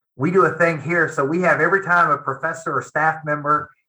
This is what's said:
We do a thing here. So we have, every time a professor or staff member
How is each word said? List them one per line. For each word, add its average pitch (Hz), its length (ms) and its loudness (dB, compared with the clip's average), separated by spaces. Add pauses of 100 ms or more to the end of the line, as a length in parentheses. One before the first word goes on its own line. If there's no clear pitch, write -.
(160)
We 139 140 0
do 180 140 4
a - 120 0
thing 170 240 2
here. 165 280 0
So 143 160 -2
we 160 180 0
have, 156 180 2
every 180 240 2
time 170 260 2
a 143 80 0
professor 156 580 -6
or 123 60 -2
staff 156 420 -2
member 147 460 -2 (180)